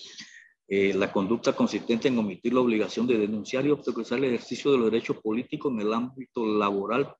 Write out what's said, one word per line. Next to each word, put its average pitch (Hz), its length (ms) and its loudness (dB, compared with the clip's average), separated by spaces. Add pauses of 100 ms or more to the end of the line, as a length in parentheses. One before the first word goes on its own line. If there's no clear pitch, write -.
(680)
Eh, 98 280 2
la 98 160 0
conducta 113 440 0
consistente 113 520 0
en 123 100 2
omitir 107 360 -2
la 127 80 4
obligación 110 440 0
de 123 140 2
denunciar 107 480 -2
y - 20 2
obstaculizar 120 480 -2
el 135 80 0
ejercicio 120 460 -2
de 131 80 6
los 113 100 4
derechos 110 280 0
políticos 131 540 -4
en 110 100 -2
el 107 120 0
ámbito 127 540 -6
laboral, 104 720 0